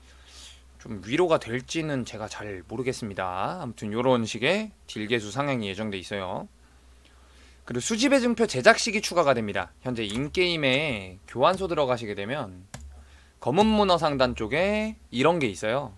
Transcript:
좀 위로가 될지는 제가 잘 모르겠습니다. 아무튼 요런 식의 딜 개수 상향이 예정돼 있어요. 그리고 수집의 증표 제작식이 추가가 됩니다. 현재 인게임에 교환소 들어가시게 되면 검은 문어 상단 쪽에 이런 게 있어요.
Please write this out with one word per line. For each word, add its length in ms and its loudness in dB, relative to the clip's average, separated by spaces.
좀 260 -12
위로가 340 2
될지는 640 -4
제가 240 -10
잘 400 -10
모르겠습니다. 960 -4
아무튼 320 -8
요런 320 4
식의 460 -2
딜 200 -6
개수 240 -2
상향이 380 -2
예정돼 280 -4
있어요. 520 -6
그리고 160 -4
수집의 420 4
증표 260 2
제작식이 540 4
추가가 340 4
됩니다. 360 -2
현재 220 -4
인게임에 1200 0
교환소 400 2
들어가시게 480 0
되면 500 -6
검은 260 4
문어 340 6
상단 360 2
쪽에 640 -2
이런 260 4
게 100 2
있어요. 500 -2